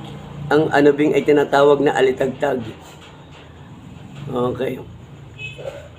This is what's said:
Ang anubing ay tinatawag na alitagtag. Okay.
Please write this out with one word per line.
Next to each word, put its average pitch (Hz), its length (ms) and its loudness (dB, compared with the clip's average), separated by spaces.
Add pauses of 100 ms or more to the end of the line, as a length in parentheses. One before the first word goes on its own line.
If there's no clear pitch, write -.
(500)
Ang 156 240 2
anubing 147 400 4
ay 139 80 2
tinatawag 143 600 4
na 143 120 2
alitagtag. 131 680 0 (1700)
Okay. 123 520 -4 (1160)